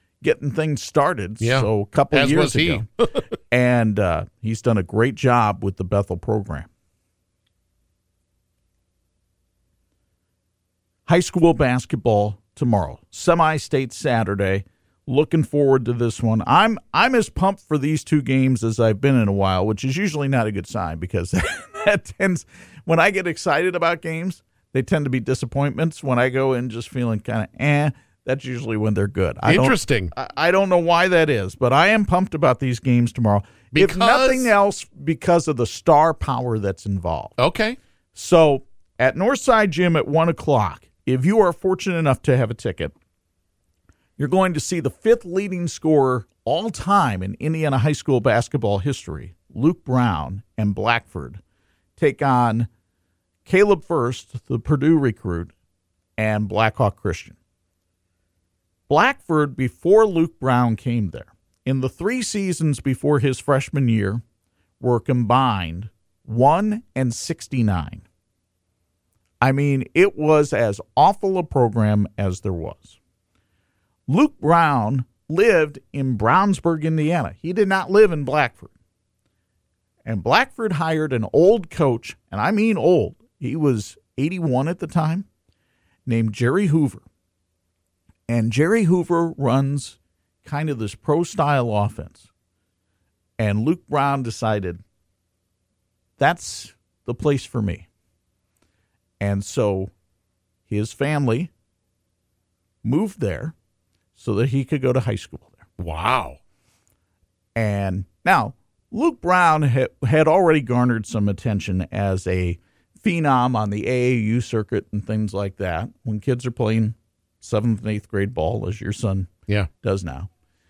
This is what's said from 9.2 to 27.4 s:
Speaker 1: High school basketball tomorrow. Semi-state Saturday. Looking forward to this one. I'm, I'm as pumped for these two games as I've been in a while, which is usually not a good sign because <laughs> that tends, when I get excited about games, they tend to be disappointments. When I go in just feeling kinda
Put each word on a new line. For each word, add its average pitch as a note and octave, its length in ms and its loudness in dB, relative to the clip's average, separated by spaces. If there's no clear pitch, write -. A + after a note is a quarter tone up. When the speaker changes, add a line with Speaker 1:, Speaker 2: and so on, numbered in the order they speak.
Speaker 1:
High E3+ 100 6
school E3+ 340 4
basketball A2 840 0
tomorrow. A2 440 -2
Semi-state D#3 840 0
Saturday. G2 720 -2
Looking D3+ 320 2
forward C3+ 420 2
to B2 80 -2
this A#2 300 -2
one. A2 240 2
I'm, G3+ 320 4
I'm A#3+ 220 2
as A3+ 140 0
pumped G3 320 -2
for D#3 160 -2
these D3+ 240 -2
two D3+ 200 0
games C3 420 0
as A2+ 160 -2
I've A2 220 2
been C3+ 180 4
in G#2+ 80 2
a G2 60 2
while, F#2+ 340 0
which A2 160 -4
is C3 140 -4
usually D3+ 320 -2
not B2 180 0
a G#2+ 60 -4
good F2+ 120 -6
sign E2 340 -6
because F2 320 -4
<laughs> D#5 540 -6
that G#3 200 2
tends, F#3 280 -2
when E3 120 0
I F3+ 140 4
get F#3 160 -4
excited E3+ 480 -2
about E3+ 260 -2
games, E3 400 -8
they C3 100 -2
tend D3 240 -2
to C3+ 40 -4
be B2+ 100 -2
disappointments. C#3 840 -4
When C3 160 -2
I B2+ 120 2
go C3 240 0
in B2 160 -4
just A2+ 180 -10
feeling A#2 320 -4
kinda A2 300 -6